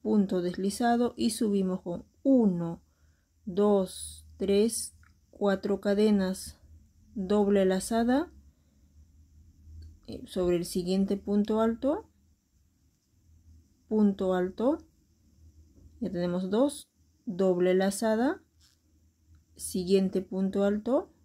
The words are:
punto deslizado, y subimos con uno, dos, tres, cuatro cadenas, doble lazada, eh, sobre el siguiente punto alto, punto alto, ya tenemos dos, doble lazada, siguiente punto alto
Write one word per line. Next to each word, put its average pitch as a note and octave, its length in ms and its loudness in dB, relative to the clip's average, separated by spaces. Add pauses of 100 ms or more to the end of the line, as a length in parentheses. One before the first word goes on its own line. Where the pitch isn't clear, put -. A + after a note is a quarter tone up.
punto G3+ 400 0
deslizado, A#3 760 -2
y A#3 140 0
subimos G3 520 -2
con F3 240 -10 (160)
uno, F#3 580 2 (640)
dos, G3 800 0 (120)
tres, G3+ 600 0 (340)
cuatro G3 500 -2
cadenas, G3+ 800 0 (560)
doble G3+ 480 2
lazada, A#3 680 0 (1700)
eh, - 220 -14
sobre F3+ 300 0
el E3+ 60 -2
siguiente F#3+ 520 -2
punto G#3 440 0
alto, C4 480 -2 (1800)
punto G3 460 2
alto, G3+ 440 -2 (1200)
ya G3+ 140 -6
tenemos F3+ 380 -4
dos, B3+ 380 0 (360)
doble F#3 500 2
lazada, A3 680 0 (1120)
siguiente F#3+ 680 0
punto F#3+ 400 -2
alto G#3+ 500 -2 (120)